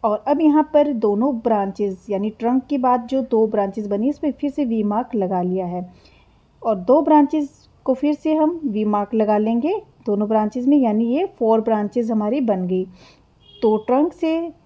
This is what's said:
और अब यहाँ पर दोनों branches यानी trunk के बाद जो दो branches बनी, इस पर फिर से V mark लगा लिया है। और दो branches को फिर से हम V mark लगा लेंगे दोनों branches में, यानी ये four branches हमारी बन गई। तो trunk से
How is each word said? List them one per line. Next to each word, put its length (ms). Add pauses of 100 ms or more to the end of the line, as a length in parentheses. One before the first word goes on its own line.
और 240
अब 140
यहाँ 220 (100)
पर 200
दोनों 460
branches 680
यानी 200
trunk 360
के 120
बाद 300
जो 140
दो 260
branches 400
बनी, 220
इस 100
पर 120
फिर 200
से 140
V 180
mark 320
लगा 260
लिया 240
है। 220 (760)
और 140
दो 260
branches 680 (160)
को 80
फिर 200
से 220
हम 300
V 200
mark 280
लगा 240
लेंगे 440 (240)
दोनों 220
branches 400
में, 100
यानी 280 (100)
ये 100 (140)
four 220
branches 500
हमारी 300
बन 260
गई। 180 (760)
तो 160
trunk 360
से 380 (140)